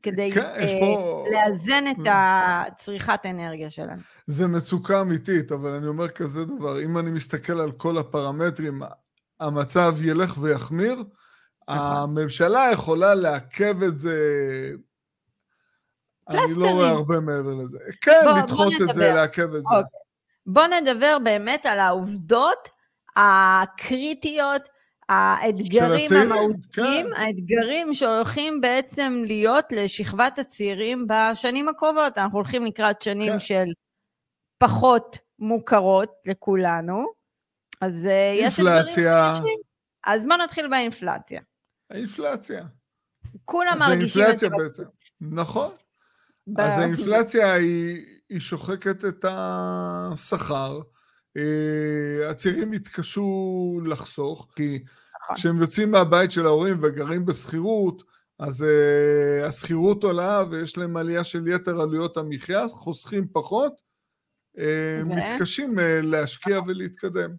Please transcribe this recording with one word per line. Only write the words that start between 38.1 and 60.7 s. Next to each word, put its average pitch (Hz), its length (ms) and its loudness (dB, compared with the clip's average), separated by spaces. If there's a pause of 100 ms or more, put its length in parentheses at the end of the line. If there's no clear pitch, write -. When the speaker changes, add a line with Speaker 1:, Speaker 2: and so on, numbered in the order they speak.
Speaker 1:
יש - 220 2
אתגרים 180 160 6
Speaker 2:
אינפלציה. 160 580 4
Speaker 1:
חדשים. 151 240 -4 (480)
אז 214 200 0
בוא 330 100 4
נתחיל 330 320 -4
באינפלציה. 233 720 -6 (500)
Speaker 2:
האינפלציה. 220 760 -8 (800)
Speaker 1:
כולם 349 280 -2
Speaker 2:
אז 330 60 -2 (100)
Speaker 1:
מרגישים 180 340 2
את 214 40 8
Speaker 2:
האינפלציה 220 240 4
Speaker 1:
זה - 140 -4
Speaker 2:
בעצם, 151 180 -12
Speaker 1:
בכיס. - 280 -20 (100)
Speaker 2:
נכון. 165 500 -6 (760)
Speaker 1:
ב- 202 140 -4
Speaker 2:
אז - 180 2
האינפלציה 202 760 2
היא, 170 420 0 (320)
היא 180 120 -8
שוחקת 190 640 -6
את 190 240 -6
השכר, 180 1500 -6 (560)
אה, 151 920 -2
הצעירים 214 440 -2
יתקשו - 520 -8 (600)
לחסוך, 151 720 -8
כי 147 220 -4 (460)
Speaker 1:
נכון. - 120 -8
Speaker 2:
כשהם 170 240 0
יוצאים 208 300 2
מהבית 180 400 6
של 170 160 0
ההורים 170 360 4
וגרים 151 440 -2
בשכירות, 180 760 -2 (360)
אז, 143 260 -6
אה, 147 840 4
השכירות 170 580 0
עולה 190 460 0
ויש 165 280 -8